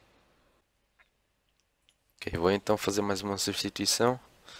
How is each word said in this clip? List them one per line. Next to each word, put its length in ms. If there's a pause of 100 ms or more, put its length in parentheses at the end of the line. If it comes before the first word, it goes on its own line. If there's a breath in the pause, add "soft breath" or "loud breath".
(2250)
Ok, 220
vou 120
então 280
fazer 240
mais 180
uma 160
substituição. 800 (420 loud breath)